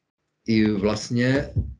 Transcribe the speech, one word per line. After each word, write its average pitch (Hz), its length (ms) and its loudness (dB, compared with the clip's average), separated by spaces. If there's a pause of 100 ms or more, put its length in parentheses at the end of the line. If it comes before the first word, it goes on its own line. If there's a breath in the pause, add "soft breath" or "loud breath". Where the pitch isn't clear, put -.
(480)
i 110 240 4
vlastně, 120 800 0 (300)